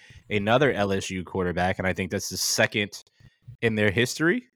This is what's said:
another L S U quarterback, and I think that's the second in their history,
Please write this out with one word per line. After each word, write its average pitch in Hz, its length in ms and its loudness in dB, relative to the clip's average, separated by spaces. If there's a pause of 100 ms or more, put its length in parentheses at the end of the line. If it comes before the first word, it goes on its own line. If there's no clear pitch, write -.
(300)
another 113 420 2
L 101 220 0
S 98 160 -4
U 95 160 -6
quarterback, 90 540 -2
and 92 80 -2
I 92 60 2
think 92 180 -4
that's 101 180 -4
the 92 80 -8
second - 680 0 (580)
in 113 140 0
their 104 160 4
history, 151 540 0 (100)